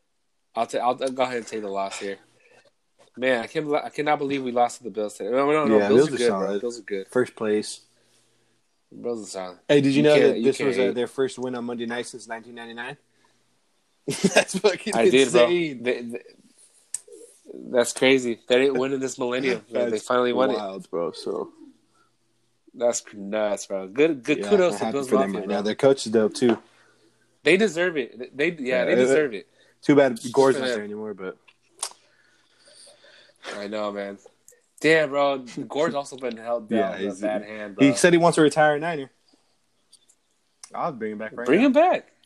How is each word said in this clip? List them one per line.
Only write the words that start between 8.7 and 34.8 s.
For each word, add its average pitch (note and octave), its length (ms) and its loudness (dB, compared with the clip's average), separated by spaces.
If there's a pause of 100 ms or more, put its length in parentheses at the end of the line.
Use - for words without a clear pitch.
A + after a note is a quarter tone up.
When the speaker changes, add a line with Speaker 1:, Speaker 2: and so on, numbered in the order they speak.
Speaker 1:
Bills A2+ 260 -8
are - 20 -16
solid. F#2 380 -12
Speaker 2:
Hey, D3 140 6
did C#3 80 2
you C3+ 80 2
Speaker 1:
You D3 60 4
Speaker 2:
know D3 120 6
Speaker 1:
can't, B2+ 180 8
Speaker 2:
that A2 40 -2
Speaker 1:
you A2+ 80 -2
Speaker 2:
this C3+ 140 2
Speaker 1:
can't D3 100 0
Speaker 2:
was, B2+ 100 0
uh, - 40 2
Speaker 1:
hate. B2 120 0
Speaker 2:
their A#2+ 120 -2
first C3 320 -4
win B2+ 160 -6
on A#2+ 100 -8
Monday A#2+ 220 -6
nights A#2+ 240 -8
since A#2 140 -18
nineteen A#2 300 -14
ninety-nine? A#2+ 400 -14 (640)
<laughs> - 500 -20 (260)
That's - 260 0
fucking G3 360 0
Speaker 1:
I A#2 140 6
did, B2+ 240 6
bro. A#2+ 100 6
Speaker 2:
insane. D#3 400 0
Speaker 1:
They, B2 200 -2
they, A#2 160 -12 (1500)
that's A#2+ 240 -2
crazy. B2+ 540 2
They B2 100 2
didn't C3+ 220 2
win C3+ 140 -2
in C3+ 60 -4
this C3 200 -8
millennium. B2 460 -4
Speaker 2:
<laughs> - 60 -20
Speaker 1:
They, A#2+ 140 -2
they A#2+ 60 -4
Speaker 2:
That's G#2+ 160 -4
Speaker 1:
finally B2 260 0
won B2+ 160 2
it. A#2 80 -2
Speaker 2:
wild, F#2+ 320 -10
bro. E2+ 220 -4
So - 400 -8 (1200)
Speaker 1:
That's A#2 300 -2 (100)
nuts, G#2 540 -4
bro. F#2+ 220 -6
Good, C#3 340 0
good D3 160 -2
Speaker 2:
Yeah, G3+ 100 -6
Speaker 1:
kudos F#3 240 4
Speaker 2:
I'm - 60 -8
Speaker 1:
to A#2+ 60 -4
Speaker 2:
happy A2 80 -4
Speaker 1:
Bills C#3 160 -6
Speaker 2:
for A2 80 4
them F#2+ 40 4 (100)
Speaker 1:
Mafia, F#2 100 -6
Speaker 2:
right F#2+ 60 -8
Speaker 1:
bro. G2+ 100 -2
Speaker 2:
now. G2+ 40 -2
Their G#2 140 -4
coach C3+ 320 4
is A2 40 -4
dope G#2+ 220 2
too. A#2 240 2 (840)
Speaker 1:
They D#3 140 6
deserve F3 400 0
it. A#2 380 -8
They, C#3+ 180 -2
yeah, - 20 -12 (240)
Speaker 2:
Yeah, A#2+ 60 0
Speaker 1:
they - 80 2
Speaker 2:
it, - 20 4
Speaker 1:
deserve C3 400 2
it. F2+ 120 -14 (360)
Speaker 2:
Too D3 120 4
bad C3+ 220 6 (140)
Gore's C3+ 240 6
Speaker 1:
Good C#3 40 -2
for - 20 -
Speaker 2:
not B2+ 80 -4
Speaker 1:
them. A#2+ 80 -2
Speaker 2:
there G#2 60 -6
anymore, G#2 300 -10
but F#2 240 -12 (2250)
Speaker 1:
I G2+ 100 -8
know, G#2 240 -4
man. G2+ 260 -8 (640)
Damn, D#3 300 4